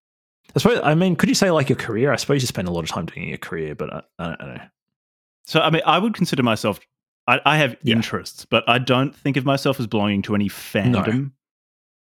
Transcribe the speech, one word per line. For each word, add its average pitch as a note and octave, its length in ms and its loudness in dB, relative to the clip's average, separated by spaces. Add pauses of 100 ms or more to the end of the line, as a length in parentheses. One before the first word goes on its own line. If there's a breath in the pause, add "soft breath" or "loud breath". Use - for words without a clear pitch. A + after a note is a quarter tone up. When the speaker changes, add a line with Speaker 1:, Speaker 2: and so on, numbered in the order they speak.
(560)
Speaker 1:
I C#3+ 40 4
suppose, A3+ 240 2
I D#3 120 4
mean, F3 200 2
could F#3 140 2
you C4+ 60 2
say, G3 160 2
like, C#3+ 180 2
your C3 80 2
career? A#2 340 0
I A2+ 60 2
suppose C#3+ 240 0
you B2 60 -2
spend G2 200 -6
a F2 40 -4
lot E2+ 120 -4
of D#2 60 -6
time F2 160 -6
doing E2+ 240 -10
your C#2 80 -8
career, D#2 380 -8
but C#2+ 180 -10
I, - 80 -10 (180)
I E2+ 60 -8 (100)
don't - 200 -16
know. - 60 -16 (840)
Speaker 2:
So, D#3 160 2
I D#3 80 2
mean, D#3+ 160 2
I D#3 120 4
would G#3+ 160 0
consider D#3+ 300 0
myself, A2 360 0 (480)
I, B2+ 180 2
I D3 120 4
have C#3 260 0
Speaker 1:
Yeah. A#2 120 2
Speaker 2:
interests, - 500 -4
but - 220 2
I A#2+ 120 4
don't C3 360 2
think C#3 220 -2
of B2+ 80 -2
myself C#3 340 0
as A#2+ 80 -4
belonging G2+ 360 0
to G#2+ 120 -2
any G#2 100 2
Speaker 1:
No. F#2+ 60 -4
Speaker 2:
fandom. A#2 800 0 (840)